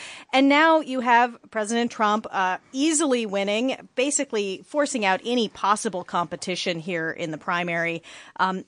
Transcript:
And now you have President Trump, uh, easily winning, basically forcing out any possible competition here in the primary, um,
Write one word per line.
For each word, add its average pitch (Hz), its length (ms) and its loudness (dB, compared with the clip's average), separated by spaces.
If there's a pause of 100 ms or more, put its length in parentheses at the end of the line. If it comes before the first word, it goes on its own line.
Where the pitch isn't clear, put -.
(320)
And 269 160 6
now 320 320 6
you 262 200 -4
have 240 380 4 (140)
President 233 400 -2
Trump, 214 400 0
uh, 185 240 0 (160)
easily 277 540 0
winning, 202 500 -2 (180)
basically 233 720 -2
forcing 277 380 -2
out 190 200 2
any 233 240 0
possible 196 540 -2
competition 175 800 -4
here 160 300 -4
in 160 200 -8
the 156 80 -8
primary, 170 640 -2 (340)
um, 185 320 -2